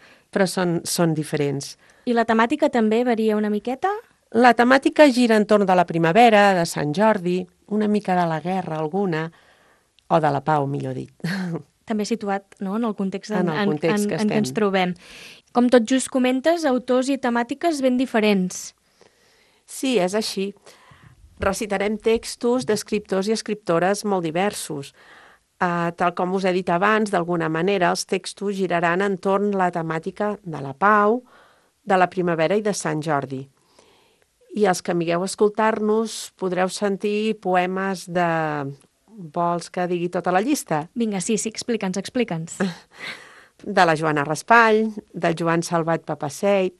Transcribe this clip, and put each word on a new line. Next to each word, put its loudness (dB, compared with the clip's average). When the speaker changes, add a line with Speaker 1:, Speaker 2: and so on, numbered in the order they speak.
Speaker 1:
<laughs> -20
però 2
són, -2
són 0
diferents. -4
Speaker 2:
I 0
la 2
temàtica 2
també 2
varia 0
una -2
miqueta? -4
Speaker 1:
La 6
temàtica 6
gira 4
entorn 4
de 6
la 4
primavera, 6
de 2
Sant -4
Jordi, 0
una 0
mica 0
de 2
la -4
guerra -4
alguna, -2
o 4
de 2
la -2
pau, 0
millor -6
dit. -12
<laughs> -4
Speaker 2:
També -2
situat, -4
no?, -4
en -2
el -4
context -6
Speaker 1:
En 2
Speaker 2:
en, -2
Speaker 1:
el 0
context 0
Speaker 2:
en, -2
Speaker 1:
que -2
Speaker 2:
en, -2
en 0
què 0
ens -2
Speaker 1:
estem. -6
Speaker 2:
trobem. 0
Com 2
tot 6
just 0
comentes, 2
autors 0
i 0
temàtiques -2
ben 2
diferents. 0
Speaker 1:
Sí, -2
és 0
així. -4
Recitarem -2
textos -2
d'escriptors -2
i 0
escriptores -2
molt 0
diversos. -4
Eh, 0
tal 0
com -2
us -2
he 2
dit -2
abans, 2
d'alguna 0
manera, 0
els -4
textos -6
giraran 0
entorn 0
la 2
temàtica -4
de -8
la -8
pau, 4
de 2
la 6
primavera 0
i -2
de 0
Sant -4
Jordi. -2
I 2
els 0
que -4
amigueu 0
escoltar-nos 0
podreu 0
sentir -2
poemes -2
de... 0
Vols -2
que -4
digui -4
tota -2
la 2
llista? -2
Speaker 2:
Vinga, -2
sí, 0
sí, -4
explica'ns, -4
explica'ns. -4
Speaker 1:
<laughs> -12
De 2
la 2
Joana 0
Raspall, 4
del -2
Joan 0
Salvat -2
Papaseit, -2